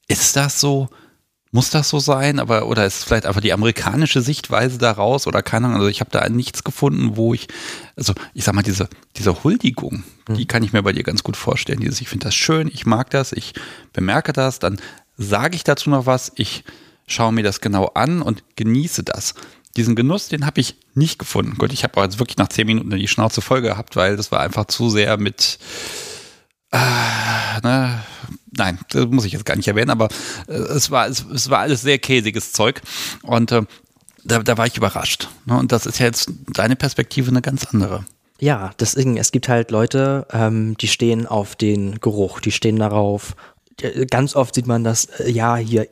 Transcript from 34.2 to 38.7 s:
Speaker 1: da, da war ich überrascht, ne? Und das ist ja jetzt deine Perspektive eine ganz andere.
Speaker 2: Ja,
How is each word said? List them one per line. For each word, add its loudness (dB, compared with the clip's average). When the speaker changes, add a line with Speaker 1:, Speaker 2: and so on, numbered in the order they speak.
Speaker 1:
da, 2
da 2
war 2
ich -2
überrascht, -2
ne? 2
Und 0
das 2
ist -4
ja 4
jetzt -2
deine 0
Perspektive -2
eine 4
ganz -4
andere. 0
Speaker 2:
Ja, 0